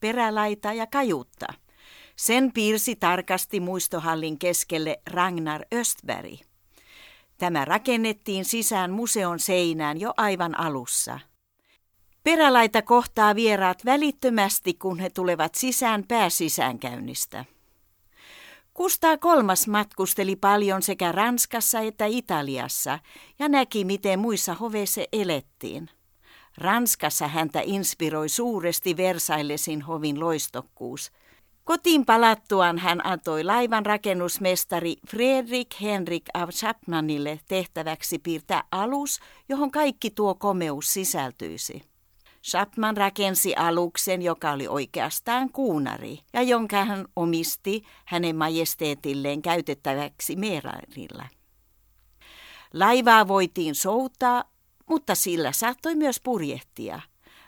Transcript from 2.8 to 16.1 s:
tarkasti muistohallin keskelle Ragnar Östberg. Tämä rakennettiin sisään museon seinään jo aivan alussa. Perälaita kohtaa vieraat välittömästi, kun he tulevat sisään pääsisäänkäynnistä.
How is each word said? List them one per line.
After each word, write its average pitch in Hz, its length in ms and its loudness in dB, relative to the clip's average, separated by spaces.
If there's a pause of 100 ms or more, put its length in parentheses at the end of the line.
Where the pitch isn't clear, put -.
tarkasti 185 640 0
muistohallin 165 760 -4
keskelle 165 640 -2 (100)
Ragnar 170 520 -2 (120)
Östberg. - 680 -4 (960)
Tämä 165 260 0
rakennettiin 214 800 0
sisään 196 460 0
museon 196 500 -2
seinään 160 600 0
jo 220 160 -4
aivan 180 440 0
alussa. 135 600 -4 (1000)
Perälaita 254 600 6
kohtaa 220 520 4
vieraat 202 500 2
välittömästi, 240 920 2
kun 185 240 -4
he 185 120 -4
tulevat 170 440 0
sisään 233 540 0
pääsisäänkäynnistä. 127 1400 -2 (1300)